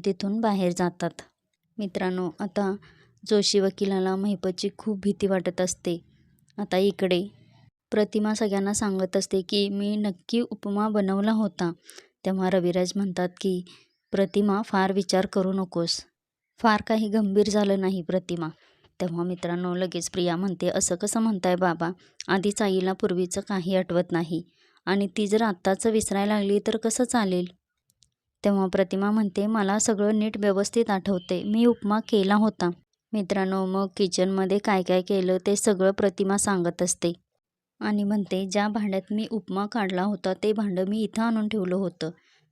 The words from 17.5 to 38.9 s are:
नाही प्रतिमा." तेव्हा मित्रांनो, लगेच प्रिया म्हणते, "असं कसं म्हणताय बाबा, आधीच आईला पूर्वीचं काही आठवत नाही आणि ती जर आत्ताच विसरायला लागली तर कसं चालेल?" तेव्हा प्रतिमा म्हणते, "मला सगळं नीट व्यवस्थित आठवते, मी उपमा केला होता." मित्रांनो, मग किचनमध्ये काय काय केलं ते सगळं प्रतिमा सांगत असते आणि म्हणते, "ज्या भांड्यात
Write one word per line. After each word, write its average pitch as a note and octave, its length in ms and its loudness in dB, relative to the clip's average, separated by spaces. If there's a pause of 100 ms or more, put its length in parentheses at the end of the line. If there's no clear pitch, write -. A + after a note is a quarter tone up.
नाही F#3+ 200 -2
प्रतिमा." F3 480 -4 (500)
तेव्हा E3+ 240 -2
मित्रांनो, F3 520 -4
लगेच F3 340 -4
प्रिया F3 260 0
म्हणते, F3+ 340 -2
"असं F#3 260 0
कसं G#3 260 -2
म्हणताय F#3 340 2
बाबा, E3+ 340 0 (380)
आधीच G3 340 0
आईला F#3+ 320 0
पूर्वीचं F#3 480 -2
काही F#3+ 340 -4
आठवत F3+ 360 0
नाही E3 320 -2 (440)
आणि G3 200 2 (100)
ती G#3 100 0
जर G#3+ 160 4
आत्ताच G3 440 0
विसरायला G#3 480 2
लागली G3+ 320 2
तर A3+ 100 0
कसं A3+ 280 0
चालेल?" F#3 420 0 (960)
तेव्हा G3 240 2
प्रतिमा F#3+ 440 2
म्हणते, G#3 360 0
"मला G#3+ 320 2
सगळं G#3+ 400 2
नीट G#3+ 180 -2
व्यवस्थित G3+ 540 2
आठवते, F#3 540 -2
मी A3 200 2
उपमा A3+ 420 2
केला G3+ 300 4
होता." G#3 320 2 (440)
मित्रांनो, F#3+ 520 0
मग F#3+ 220 0 (100)
किचनमध्ये F#3+ 600 2
काय G3+ 260 2
काय F#3 180 2
केलं F#3 440 0
ते G3+ 100 2
सगळं F#3+ 360 2
प्रतिमा G3 460 0
सांगत F3 440 0
असते F3 300 0 (720)
आणि G#3 220 0
म्हणते, G3 420 -2
"ज्या G3+ 220 0
भांड्यात G3+ 440 -4